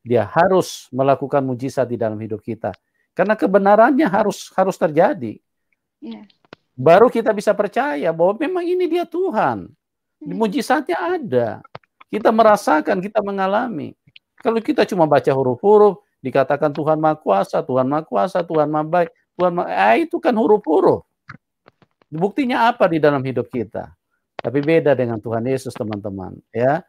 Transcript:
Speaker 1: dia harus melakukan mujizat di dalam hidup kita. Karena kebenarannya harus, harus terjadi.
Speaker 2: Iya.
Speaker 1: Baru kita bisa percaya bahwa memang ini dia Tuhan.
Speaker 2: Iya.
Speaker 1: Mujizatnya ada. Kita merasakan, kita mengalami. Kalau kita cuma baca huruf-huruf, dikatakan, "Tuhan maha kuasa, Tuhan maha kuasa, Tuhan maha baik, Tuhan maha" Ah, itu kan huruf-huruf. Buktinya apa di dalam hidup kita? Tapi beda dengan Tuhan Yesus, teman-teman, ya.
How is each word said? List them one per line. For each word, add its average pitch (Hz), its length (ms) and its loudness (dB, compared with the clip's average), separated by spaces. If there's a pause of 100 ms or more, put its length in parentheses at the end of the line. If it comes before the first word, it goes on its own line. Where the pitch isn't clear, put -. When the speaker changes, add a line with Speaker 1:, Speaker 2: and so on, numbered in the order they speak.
Speaker 1:
dia 117 220 0
harus 175 640 0
melakukan 135 540 0
mujizat 127 480 -4
di 120 80 -6
dalam 107 180 -4
hidup 107 220 -10
kita. 110 320 -8 (400)
Karena 196 240 0
kebenarannya 208 720 4
harus, - 480 -4
harus 185 240 -2
terjadi. 165 640 0 (560)
Speaker 2:
Iya. 220 240 -16 (500)
Speaker 1:
Baru 175 380 6
kita 226 240 0
bisa 202 180 -2
percaya 254 600 -2
bahwa 180 240 2
memang 359 240 -4
ini 359 240 -2
dia 339 160 -2
Tuhan. 214 640 -2 (560)
Speaker 2:
Iya. 202 80 -12
Speaker 1:
Mujizatnya 233 680 -2
ada. 254 520 -2 (580)
Kita - 240 -2
merasakan, 220 720 2
kita 208 180 -4
mengalami. 196 720 -4 (460)
Kalau 226 200 -2
kita 220 280 0
cuma 180 180 2
baca 147 240 2
huruf-huruf, 175 720 2 (180)
dikatakan, 139 540 0
"Tuhan 156 240 0
maha 156 200 0
kuasa, 190 440 -2
Tuhan 131 240 0
maha 147 180 -2
kuasa, 190 380 -2
Tuhan 160 280 -2
maha 156 160 -2
baik, 170 240 0 (280)
Tuhan 180 160 0
maha" 175 160 -2
Ah, 208 280 2
itu 330 200 -4
kan - 160 0
huruf-huruf. 220 720 2 (1040)
Buktinya 208 560 -2
apa 196 240 2
di 160 80 0
dalam 147 240 2
hidup 127 240 -4
kita? 98 480 -8 (420)
Tapi 123 240 -4
beda 147 360 2
dengan 117 240 -4
Tuhan 113 260 -6
Yesus, 131 260 -4
teman-teman, 98 600 -10 (160)
ya. 135 380 0